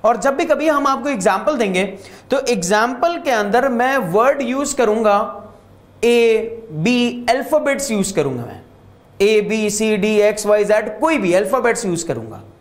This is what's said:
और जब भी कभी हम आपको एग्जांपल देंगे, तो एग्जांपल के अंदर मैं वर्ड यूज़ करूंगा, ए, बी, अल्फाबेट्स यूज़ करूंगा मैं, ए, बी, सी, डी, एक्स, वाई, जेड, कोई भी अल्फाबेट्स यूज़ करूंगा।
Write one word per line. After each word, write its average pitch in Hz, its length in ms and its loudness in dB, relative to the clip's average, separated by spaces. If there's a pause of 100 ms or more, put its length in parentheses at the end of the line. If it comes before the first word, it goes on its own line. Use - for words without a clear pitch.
और 226 120 4
जब 269 200 0
भी 330 80 -2
कभी 302 240 0
हम 285 180 2
आपको 269 220 -2
एग्जांपल 214 480 0
देंगे, 190 280 0 (460)
तो 277 80 2
एग्जांपल 240 800 0
के 294 120 -4
अंदर 226 380 0
मैं 254 300 0
वर्ड 240 440 2
यूज़ 262 340 -4
करूंगा, 214 680 0 (600)
ए, 233 400 4 (260)
बी, 240 600 0
अल्फाबेट्स 277 600 0
यूज़ 196 240 -2
करूंगा 131 280 -2
मैं, 98 200 -14 (580)
ए, 214 200 4
बी, 208 300 -2
सी, 214 260 0
डी, 208 240 2
एक्स, 208 260 0
वाई, 208 180 4
जेड, 214 360 0
कोई 320 180 2
भी 180 160 0
अल्फाबेट्स 233 500 0
यूज़ 170 220 -4
करूंगा। 110 340 -8 (200)